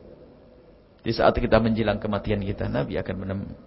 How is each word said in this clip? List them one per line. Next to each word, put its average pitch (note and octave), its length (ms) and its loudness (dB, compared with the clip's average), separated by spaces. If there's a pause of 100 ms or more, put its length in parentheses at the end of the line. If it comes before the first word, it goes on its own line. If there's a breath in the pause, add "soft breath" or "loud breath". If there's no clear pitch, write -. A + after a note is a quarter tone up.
(1040)
Di - 80 -2
saat A#2 240 4
kita A2 240 4
menjelang A2 400 2
kematian G#2 420 -2
kita, G2 300 -4
Nabi C3 260 -4
akan F#2 220 -4
menem-, F#2+ 340 -6 (140)